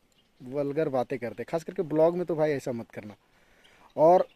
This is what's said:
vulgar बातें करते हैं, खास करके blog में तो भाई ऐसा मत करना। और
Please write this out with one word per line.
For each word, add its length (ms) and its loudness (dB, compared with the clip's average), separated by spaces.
vulgar 480 -4
बातें 300 -2
करते 240 -10
हैं, 60 -12
खास 140 -4
करके 220 -8
blog 320 2
में 80 -2
तो 100 -2
भाई 160 0
ऐसा 200 -4
मत 200 -8
करना। 240 -14
और 380 6